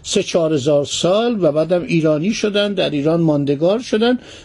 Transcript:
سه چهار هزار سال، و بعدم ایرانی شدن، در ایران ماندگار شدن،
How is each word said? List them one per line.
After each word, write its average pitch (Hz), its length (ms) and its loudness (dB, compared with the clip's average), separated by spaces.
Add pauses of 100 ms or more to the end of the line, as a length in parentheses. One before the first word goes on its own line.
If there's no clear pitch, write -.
سه 190 200 -2
چهار 160 300 0
هزار 143 320 2
سال، 220 560 0
و 151 100 2
بعدم 160 320 0
ایرانی 160 500 0
شدن، 208 400 -2
در 165 160 -2
ایران 151 320 0
ماندگار 151 580 0
شدن، 240 400 0 (260)